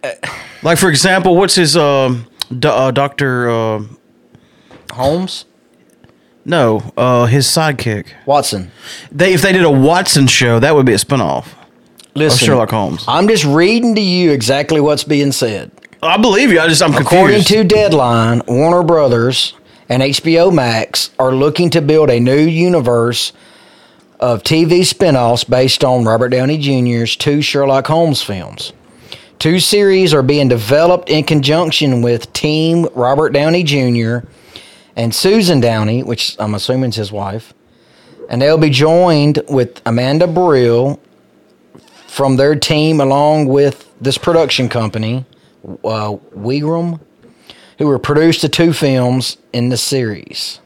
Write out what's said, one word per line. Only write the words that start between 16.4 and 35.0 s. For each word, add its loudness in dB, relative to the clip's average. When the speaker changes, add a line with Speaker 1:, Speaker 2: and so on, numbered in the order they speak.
Speaker 2:
you. 4
I 2
just, 2
I'm 0
Speaker 1:
According 4
Speaker 2:
confused. 0
Speaker 1:
to 2
Deadline, 2
Warner 2
Brothers 0
and 0
H -2
B 2
O 4
Max -2
are 0
looking 0
to 0
build 2
a 2
new 2
universe 0
of -2
T 2
V 2
spinoffs 0
based 0
on 2
Robert 0
Downey 0
Junior's -2
two -2
Sherlock 0
Holmes 0
films. -12
Two 0
series 2
are 2
being 2
developed 2
in 0
conjunction 0
with -2
Team -2
Robert 0
Downey 0
Junior -2
and -4